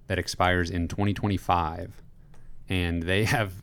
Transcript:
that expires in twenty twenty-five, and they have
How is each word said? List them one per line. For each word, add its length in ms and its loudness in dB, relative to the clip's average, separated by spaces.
that 120 0
expires 520 2
in 160 0
twenty 260 0
twenty-five, 880 0
and 360 0
they 220 2
have 380 0